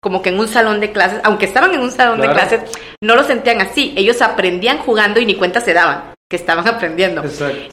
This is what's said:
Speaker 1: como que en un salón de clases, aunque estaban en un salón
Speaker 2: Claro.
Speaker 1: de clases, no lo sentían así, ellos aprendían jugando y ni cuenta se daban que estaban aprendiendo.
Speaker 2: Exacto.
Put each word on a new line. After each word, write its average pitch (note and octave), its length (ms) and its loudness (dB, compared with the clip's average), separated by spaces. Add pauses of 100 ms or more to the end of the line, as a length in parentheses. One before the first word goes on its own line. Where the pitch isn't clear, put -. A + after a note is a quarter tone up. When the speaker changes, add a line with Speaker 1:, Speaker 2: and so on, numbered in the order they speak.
Speaker 1:
como F#3 200 -4
que - 80 -2
en F#3 100 0
un A3 100 0
salón A3 320 2
de G#3 100 -2
clases, F#3 320 -2
aunque G3+ 220 2
estaban D#4+ 280 2
en D#4 80 0
un B3 100 -2
salón A#3+ 260 2
Speaker 2:
Claro. D3+ 160 2
Speaker 1:
de - 40 2
clases, G#3 240 2 (400)
no A3 140 4
lo C4+ 80 6
sentían A#3 380 0
así, A3+ 360 -2
ellos G#3 240 2
aprendían G3 580 0
jugando G#3 420 2
y B3 40 0
ni G3 100 0
cuenta F#3 260 0
se F3 120 0
daban E3 400 0 (160)
que - 80 -4
estaban E3+ 300 -2
aprendiendo. F#3 560 -2
Speaker 2:
Exacto. C#3+ 340 -6 (160)